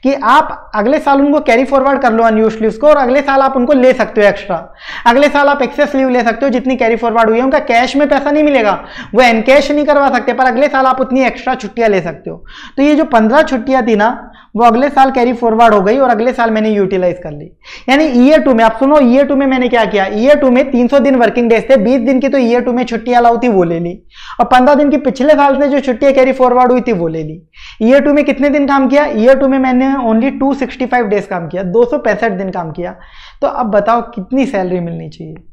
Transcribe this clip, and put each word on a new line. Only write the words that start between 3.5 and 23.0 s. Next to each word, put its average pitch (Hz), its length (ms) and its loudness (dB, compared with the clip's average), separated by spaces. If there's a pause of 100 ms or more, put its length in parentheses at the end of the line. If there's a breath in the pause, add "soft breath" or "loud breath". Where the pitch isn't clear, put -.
उनको 247 180 0
ले 254 200 4
सकते 220 260 -2
हो 202 80 4
एक्स्ट्रा, 185 280 -4 (500 loud breath)
अगले 269 220 4
साल 285 200 2
आप 277 140 0
excess 285 320 -2
leave 269 140 0
ले 247 140 0
सकते 226 240 -2
हो 277 40 0
जितनी 254 260 -2
carry 233 200 0
forward 226 320 0
हुई 226 100 2
है। 247 60 -2
उनका 277 220 0
cash 247 300 0
में 285 120 0
पैसा 285 220 0
नहीं 302 140 2
मिलेगा, 226 340 0 (360 loud breath)
वो 247 80 4
encash 254 500 2
नहीं 294 140 0
करवा 277 240 2
सकते, 240 220 -2
पर 262 140 0
अगले 254 220 0
साल 269 180 0
आप 262 140 0
उतनी 254 240 -2
extra 247 320 -4
छुट्टियां 226 340 -4
ले 190 120 0
सकते 165 280 -12
हो। 165 140 -16 (320 loud breath)
तो 262 60 0
ये 294 120 2
जो 302 120 0
पन्द्रह 226 380 2
छुट्टियां 262 420 -2
थी 226 100 2
ना, 226 320 -2 (260 loud breath)
वो 220 100 0
अगले 240 260 2
साल 269 200 2
carry 254 240 0
forward 226 400 2
हो 208 80 4
गई 214 160 0
और 262 120 2
अगले 233 220 0
साल 233 180 -2
मैंने 220 200 -2
utilize 185 480 -2
कर 160 140 -14
ली। 147 120 -16 (440 loud breath)
यानी 285 160 2
ईयर 269 360 4
टू 262 140 2
में, 226 100 2
आप 226 140 2
सुनो, 277 240 2
year 262 240 4
two 277 100 -2
में 277 100 0
मैंने 254 220 -2
क्या 226 160 0
किया, 196 220 -2
Year 233 320 2
two 269 120 2
में 247 200 0
तीन 240 180 0
सौ 277 100 2
दिन 269 180 2
working 233 340 0
days 226 200 0
थे, 269 80 4
बीस 240 220 0
दिन 254 200 0
की 269 80 -2
तो 277 100 0
year 240 240 0
two 240 100 -4
में 247 120 -2
छुट्टी 233 280 -6